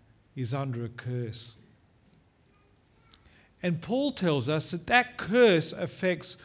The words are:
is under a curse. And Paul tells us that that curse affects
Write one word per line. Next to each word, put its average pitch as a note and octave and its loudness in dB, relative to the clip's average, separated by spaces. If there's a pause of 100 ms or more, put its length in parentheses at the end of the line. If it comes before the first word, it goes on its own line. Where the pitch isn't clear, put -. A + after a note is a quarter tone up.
(360)
is B2+ -4
under C3+ -4
a A2+ -6
curse. B2 -8 (2000)
And F3 0
Paul C4 0
tells D3+ 0
us D3+ -2
that E3+ -8
that A#3+ 2
curse G3 4
affects - -4